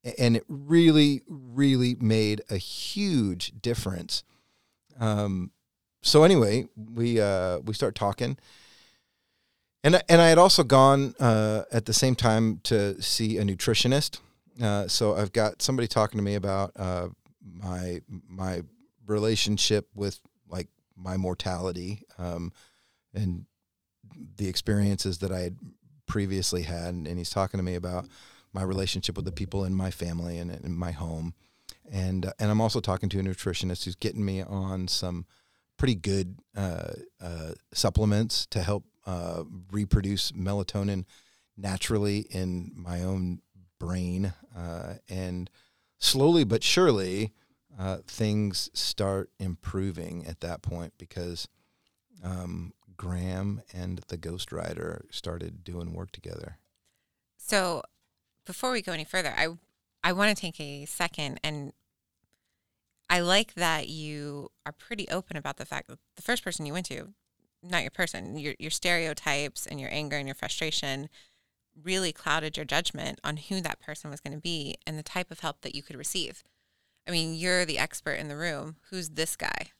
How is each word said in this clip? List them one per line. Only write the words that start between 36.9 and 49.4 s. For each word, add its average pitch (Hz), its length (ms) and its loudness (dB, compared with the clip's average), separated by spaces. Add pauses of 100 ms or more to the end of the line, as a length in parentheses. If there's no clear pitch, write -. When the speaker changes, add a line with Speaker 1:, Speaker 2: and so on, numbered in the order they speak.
Speaker 1:
uh, 85 320 -10 (200)
supplements 110 760 2
to 98 160 -4
help, 101 220 -2 (200)
uh, 85 400 -6 (260)
reproduce 98 640 0
melatonin 98 720 -2 (520)
naturally 101 640 -2 (100)
in 90 440 -4
my 87 280 -6
own 92 380 -2 (380)
brain. 90 540 -4 (240)
Uh, 85 380 -10 (140)
and 90 420 -6 (480)
slowly 147 460 4
but 110 180 0
surely, 107 720 2 (460)
uh, 92 280 -4
things 104 680 -2
start - 640 -2
improving 87 880 -6